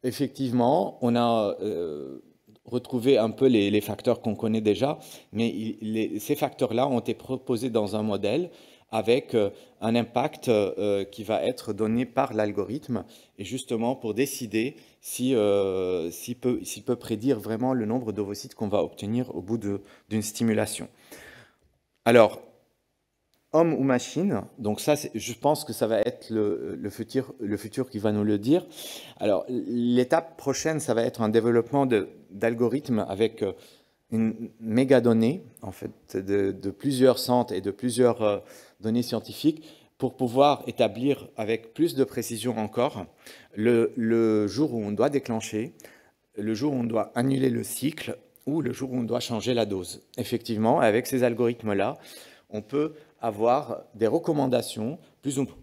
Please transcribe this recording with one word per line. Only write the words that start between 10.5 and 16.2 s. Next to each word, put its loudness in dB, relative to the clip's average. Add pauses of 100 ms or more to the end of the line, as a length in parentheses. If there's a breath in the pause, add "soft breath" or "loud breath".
qui -12
va 0
être -4
donné 0
par -2
l'algorithme, -4 (320 loud breath)
et -10
justement -4
pour -6
décider -2 (220 loud breath)
si, -2
euh, 2
s'il -10